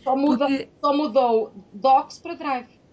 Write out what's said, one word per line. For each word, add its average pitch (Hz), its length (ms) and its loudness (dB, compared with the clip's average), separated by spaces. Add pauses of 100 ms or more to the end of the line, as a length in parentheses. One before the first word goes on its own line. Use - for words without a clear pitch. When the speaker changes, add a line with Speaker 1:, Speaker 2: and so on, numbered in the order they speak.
Speaker 1:
só 254 100 0
muda, 277 320 2
Speaker 2:
porque 277 220 -4 (120)
Speaker 1:
só 285 160 0
mudou 240 560 0 (200)
Docs 262 480 0
para 339 140 -12
Drive. 262 340 -8 (240)